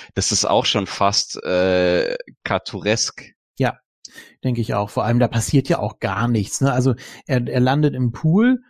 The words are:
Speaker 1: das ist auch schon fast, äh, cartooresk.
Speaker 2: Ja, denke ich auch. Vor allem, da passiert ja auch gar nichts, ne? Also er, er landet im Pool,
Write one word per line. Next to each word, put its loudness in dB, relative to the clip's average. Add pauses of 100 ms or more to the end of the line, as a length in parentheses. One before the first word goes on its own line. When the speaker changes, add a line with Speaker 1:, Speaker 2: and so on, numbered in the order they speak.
(140)
Speaker 1:
das -2
ist -2
auch 2
schon 0
fast, -2
äh, 2 (280)
cartooresk. -4 (260)
Speaker 2:
Ja, -2 (640)
denke -2
ich -4
auch. -2
Vor -2
allem, 2
da 4
passiert 2
ja 0
auch -4
gar -2
nichts, 0
ne? 2
Also 2 (320)
er, 0
er -2
landet 2
im 0
Pool, 2